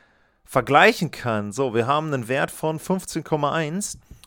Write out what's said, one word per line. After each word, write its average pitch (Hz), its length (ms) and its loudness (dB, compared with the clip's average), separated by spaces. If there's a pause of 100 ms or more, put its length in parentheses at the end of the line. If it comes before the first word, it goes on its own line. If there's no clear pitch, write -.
(440)
vergleichen 151 640 4
kann. 104 440 -4
So, 131 200 -2
wir 117 140 2
haben 151 260 0
einen 123 140 -4
Wert 143 240 -2
von 160 280 -4
fünfzehn 180 440 -4
Komma 147 300 0
eins. 165 440 -6 (300)